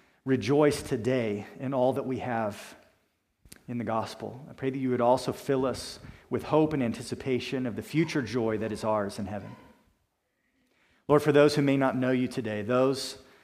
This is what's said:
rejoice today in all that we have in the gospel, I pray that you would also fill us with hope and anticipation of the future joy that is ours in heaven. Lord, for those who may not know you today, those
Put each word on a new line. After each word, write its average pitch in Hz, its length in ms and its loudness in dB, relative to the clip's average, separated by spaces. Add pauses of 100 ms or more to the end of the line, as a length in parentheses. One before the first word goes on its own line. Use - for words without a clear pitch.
(260)
rejoice 139 580 2
today 113 640 -2 (120)
in 135 140 -6
all 127 200 2
that 135 120 -4
we 131 140 -4
have 113 560 -6 (920)
in 120 120 -6
the 117 40 -6
gospel, 113 640 -6
I - 60 -20
pray 135 160 -4
that 135 80 -6
you 131 140 0
would 120 100 2
also 127 320 4
fill 135 320 0
us - 340 -6 (300)
with 117 140 -2
hope 156 300 4
and 135 100 0
anticipation 127 800 -4
of 107 100 -6
the 107 60 -6
future 156 400 0
joy 110 380 -2
that 107 120 -4
is 101 120 -8
ours 104 340 0
in 104 80 -6
heaven. 104 300 -10 (1500)
Lord, 147 160 6
for 156 80 2
those 147 240 8
who 147 80 2
may 139 140 4
not 131 200 2
know 127 140 2
you 127 160 2
today, 110 340 -4
those 127 560 0 (260)